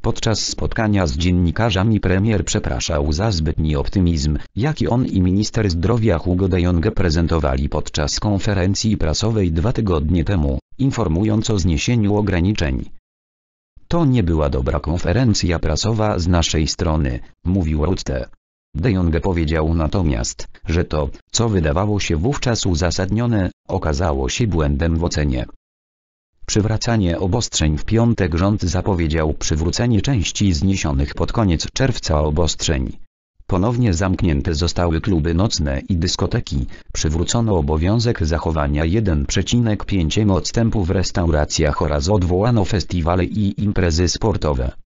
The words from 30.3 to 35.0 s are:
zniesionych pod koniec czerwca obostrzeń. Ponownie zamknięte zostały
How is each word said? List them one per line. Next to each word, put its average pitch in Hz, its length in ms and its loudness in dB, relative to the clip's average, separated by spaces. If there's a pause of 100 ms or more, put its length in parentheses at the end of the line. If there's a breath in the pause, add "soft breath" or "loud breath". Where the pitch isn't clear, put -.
zniesionych 76 600 0
pod - 180 -2
koniec 95 400 2
czerwca - 480 0
obostrzeń. 76 760 0 (500)
Ponownie 110 480 2
zamknięte 85 600 0
zostały 82 460 0